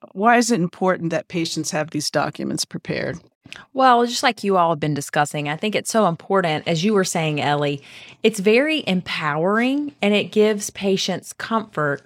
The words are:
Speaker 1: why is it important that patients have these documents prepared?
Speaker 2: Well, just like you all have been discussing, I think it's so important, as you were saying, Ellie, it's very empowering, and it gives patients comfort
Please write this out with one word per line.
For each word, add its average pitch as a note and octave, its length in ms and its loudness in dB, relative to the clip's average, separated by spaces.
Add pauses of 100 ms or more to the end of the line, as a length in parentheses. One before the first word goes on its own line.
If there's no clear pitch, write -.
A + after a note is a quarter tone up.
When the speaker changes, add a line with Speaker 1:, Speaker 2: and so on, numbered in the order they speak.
(140)
Speaker 1:
why A3 220 4
is A#3 140 2
it A#3 100 2
important F3 500 0
that D#3+ 180 -4
patients E3 420 -4
have D3+ 200 -4
these D3+ 200 -6
documents C#3 540 -2
prepared? D#3 560 -6 (520)
Speaker 2:
Well, B3+ 320 4
just A#3+ 200 -2
like B3 180 -2
you G3 140 2
all E3+ 140 4
have D3+ 100 -2
been D3+ 140 0
discussing, D3 540 -2
I D3 80 -4
think G#3+ 200 -2
it's - 160 -4
so G#3+ 140 4
important, E3+ 600 0
as E3 160 0
you G#3+ 100 2
were G3 120 2
saying, D#3 360 -2
Ellie, C#3+ 420 0 (420)
it's G#3 160 2
very C4 440 2
empowering, F#3+ 1200 -2
and G#3 100 2
it G3 200 0
gives G#3+ 380 2
patients G3 640 -4
comfort D3+ 720 -4